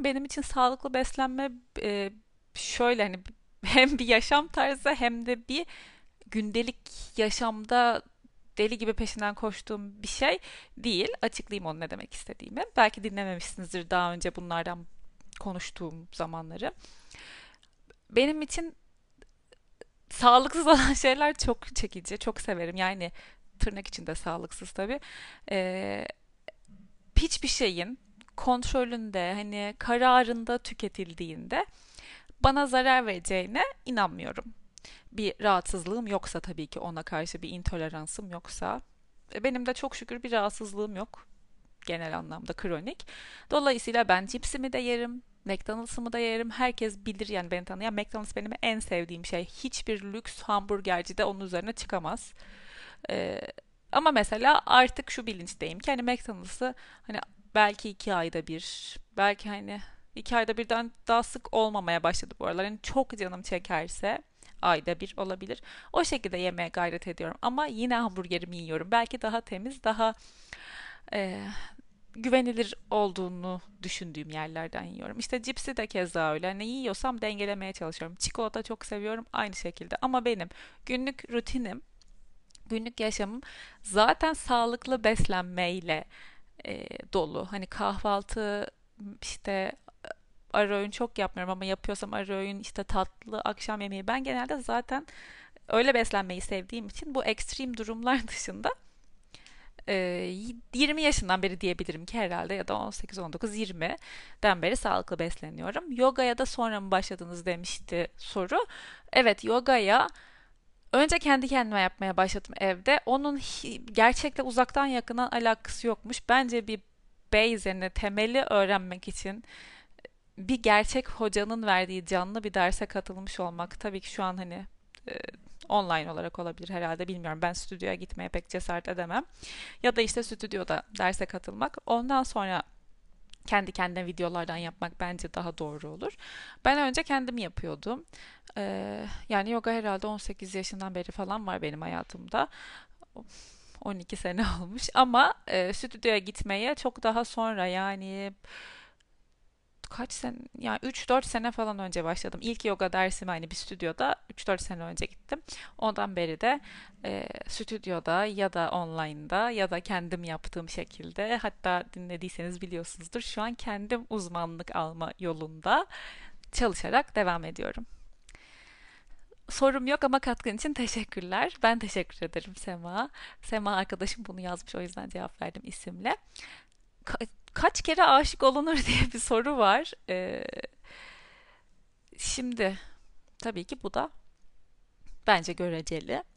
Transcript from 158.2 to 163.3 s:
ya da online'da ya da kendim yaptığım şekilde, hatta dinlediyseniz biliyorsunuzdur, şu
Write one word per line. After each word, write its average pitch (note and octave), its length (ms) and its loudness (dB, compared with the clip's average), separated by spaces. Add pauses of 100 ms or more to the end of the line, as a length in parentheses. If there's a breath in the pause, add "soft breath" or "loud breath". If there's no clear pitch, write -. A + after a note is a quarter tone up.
ya G3 280 0
da E3+ 180 0
online'da D#3+ 800 0
ya G3 200 0
da F3+ 100 -2
kendim F3 440 -4
yaptığım E3 440 -8
şekilde, F3+ 680 -4
hatta F#3 560 -2
dinlediyseniz F3+ 680 -8
biliyorsunuzdur, F3 600 -8
şu - 220 -6